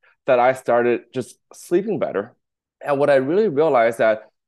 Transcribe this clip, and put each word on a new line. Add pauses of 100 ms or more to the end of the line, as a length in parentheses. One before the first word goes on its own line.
(260)
that
I
started (120)
just (160)
sleeping
better. (480)
And
what
I
really
realized
that (160)